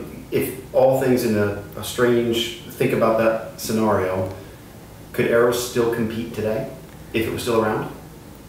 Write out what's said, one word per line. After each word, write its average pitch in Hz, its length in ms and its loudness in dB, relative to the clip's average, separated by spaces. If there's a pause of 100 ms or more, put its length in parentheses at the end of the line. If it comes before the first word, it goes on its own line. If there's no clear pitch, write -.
(300)
if - 300 -2 (140)
all 131 260 6
things 123 240 4
in 110 140 2
a, 101 240 0 (140)
a 104 80 -8
strange, 117 760 2
think - 300 0
about 113 260 4
that 113 420 0
scenario, 98 680 0 (840)
could 123 140 0
Arrow 120 260 6
still 117 420 0
compete 110 400 -4
today 107 340 -2 (440)
if 110 140 0
it - 60 -2
was - 100 -4
still 113 220 2
around? 110 240 0 (600)